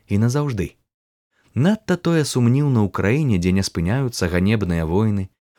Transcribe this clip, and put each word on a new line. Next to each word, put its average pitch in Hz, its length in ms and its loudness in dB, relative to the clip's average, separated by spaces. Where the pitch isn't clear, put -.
і 101 100 0
назаўжды? 120 560 -2
Надта 180 420 0
тое 170 280 0
сумніўна 127 600 2
ў 95 80 0
краіне, 113 460 0
дзе 90 140 2
не 95 140 2
спыняюцца 104 640 -2
ганебныя 90 580 0
войны, 101 420 0